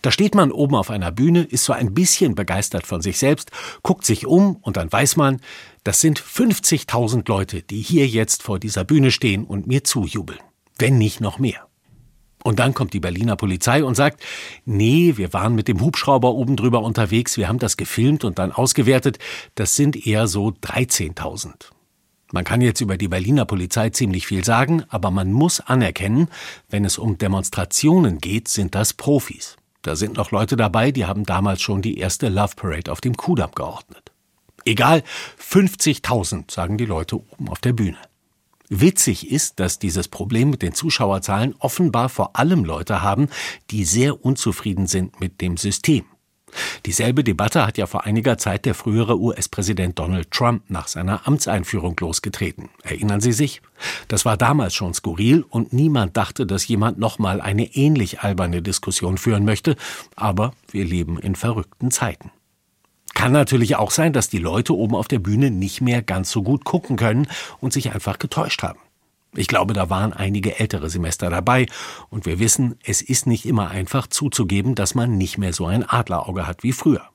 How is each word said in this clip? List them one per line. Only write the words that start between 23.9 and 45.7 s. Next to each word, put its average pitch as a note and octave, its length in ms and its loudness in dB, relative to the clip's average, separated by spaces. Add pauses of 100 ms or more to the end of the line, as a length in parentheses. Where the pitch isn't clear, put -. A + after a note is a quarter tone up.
ziemlich F#2 360 -2
viel F#2+ 160 -2
sagen, C3+ 460 2
aber G2+ 220 -2
man F#2+ 220 0
muss D3+ 280 2
anerkennen, A#2+ 680 0 (420)
wenn G#2 160 0
es - 100 -2
um G#2+ 220 -2
Demonstrationen G2 1000 2
geht, G2+ 300 -4
sind F#2 260 -2
das F2+ 200 0
Profis. - 600 -2 (260)
Da D#2 140 -4
sind G2+ 200 -4
noch G2+ 140 -4
Leute G#2+ 260 0
dabei, A2+ 360 2
die B2+ 120 -2
haben F#2+ 220 -4
damals F#2+ 340 0
schon G2 220 -2
die G#2+ 160 -4
erste F#2+ 320 -2
Love G2+ 260 -2
Parade F2 340 -6
auf - 120 -8
dem B2 160 -2
Kudamm - 360 0
geordnet. - 580 -12 (520)
Egal, B2+ 380 4 (340)
fünfzigtausend, B2 1120 0
sagen F#2+ 280 -4
die A#2 80 -2
Leute E2 300 -4
oben - 340 -10
auf - 80 -8
der B2+ 160 0
Bühne. G2 240 -2 (720)
Witzig A2 600 2
ist, - 300 -2
dass F#2 180 0
dieses F2 300 -2
Problem A2+ 400 0
mit C3+ 140 0
den F2 100 -2
Zuschauerzahlen G#2 840 0
offenbar B2+ 500 0
vor - 280 -4
allem D3+ 280 4
Leute E2 380 -2
haben, G2+ 260 2 (420)
die G#2 140 -2
sehr A#2+ 400 2
unzufrieden G2 600 0
sind F#2 340 -2
mit F#2 220 -6
dem F2 160 -2
System. G#2 480 0 (800)